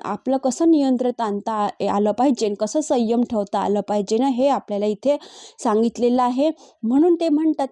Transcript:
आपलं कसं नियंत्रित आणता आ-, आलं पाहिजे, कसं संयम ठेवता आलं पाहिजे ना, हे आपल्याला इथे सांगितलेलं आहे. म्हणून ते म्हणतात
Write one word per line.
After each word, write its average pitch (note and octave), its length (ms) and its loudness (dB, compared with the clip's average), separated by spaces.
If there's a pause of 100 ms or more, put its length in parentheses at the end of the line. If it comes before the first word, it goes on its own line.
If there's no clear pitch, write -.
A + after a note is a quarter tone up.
आपलं B3+ 340 -4
कसं C4+ 340 0
नियंत्रित B3+ 500 2
आणता G#3 320 -4
आ-, G#3 360 -2
आलं G#3 220 0
पाहिजे, A#3 420 0
कसं G#3+ 280 -2
संयम A#3+ 480 0
ठेवता G#3 300 -4
आलं G3 220 -2
पाहिजे G#3 360 -2
ना, C4 100 2
हे C4 200 0
आपल्याला G#3 380 -2
इथे G#3+ 300 0 (480)
सांगितलेलं A#3+ 580 0
आहे. B3+ 280 0 (340)
म्हणून C#4+ 320 4
ते E4 140 -2
म्हणतात D4+ 420 0